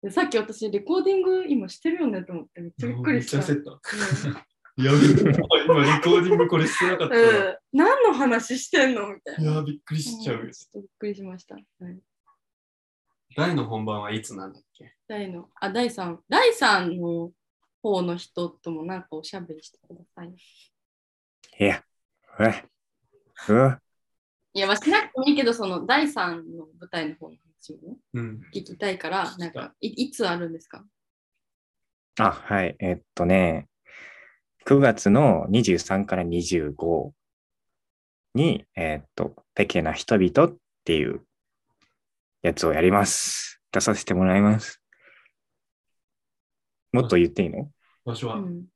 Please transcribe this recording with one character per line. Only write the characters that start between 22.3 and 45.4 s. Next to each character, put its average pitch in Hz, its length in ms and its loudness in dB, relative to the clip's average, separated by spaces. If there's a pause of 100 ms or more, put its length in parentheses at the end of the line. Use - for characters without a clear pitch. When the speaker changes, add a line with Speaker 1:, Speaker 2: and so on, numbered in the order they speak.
Speaker 3:
う 104 40 2
わ、 110 220 0 (840)
う 107 40 4
わ。 131 300 4 (680)
Speaker 1:
い 190 60 -6
や、 196 80 0
ま 196 60 2
あ、 208 40 2
し 302 140 -2
な 415 180 2
く - 40 -20
て 262 80 -6
も 262 60 0
い 294 60 4
い 294 40 4
け 277 80 0
ど、 233 80 2
そ 233 140 -4
の、 180 180 -6
大 285 240 2
さ 180 240 -4
ん 165 240 -14
の 160 100 -16 (140)
舞 175 100 -20
台 160 200 -6
の 165 60 -14
方 160 140 -18
の 160 60 -20
話 - 380 -20
も 156 60 -20 (120)
ね、 262 60 -20 (160)
Speaker 2:
う 120 80 -6
ん。 110 180 -12 (140)
Speaker 1:
聞 196 100 -10
き - 140 -20
た 208 100 -6
い 185 100 -6
か 160 120 -10
ら、 185 260 -6
な 175 120 -10
ん 160 40 -16
か、 - 280 -14
い、 220 80 -8
い 269 220 -6
つ 226 160 -4
あ 175 100 -2
る 175 120 -8
ん 165 60 -12
で 165 60 -16
す - 80 -20
か？ - 180 -20 (1300)
Speaker 3:
あ、 104 140 2
は 98 320 -2
い。 85 140 -4
え 92 140 -4
っ 87 100 -6 (120)
と 87 120 -2
ね、 90 420 2 (960)
九 139 160 6
月 113 300 4
の 113 400 4
二 110 120 4
十 92 160 2
三 98 280 -2
か 95 100 -2
ら 90 60 -2
二 85 200 -2
十 80 280 -2
五 80 420 -4 (1200)
に、 139 300 0 (100)
え 78 300 -4
っ - 100 -20
と、 - 300 -8 (100)
ペ 101 120 2
ケ 87 160 0
な 80 100 -2
人 - 260 0
々 95 320 6
っ - 60 -18 (280)
て 82 120 0
い 73 100 0
う - 200 -10 (1120)
や 85 140 -2
つ - 120 -2
を 80 60 2
や 76 80 0
り 90 100 6
ま 101 140 4
す。 - 560 -6 (120)
出 95 100 0
さ 107 120 2
せ - 120 -10
て - 80 -2
も 92 100 2
ら 92 140 4
い - 20 4
ま 107 180 4
す。 - 240 -12 (2000)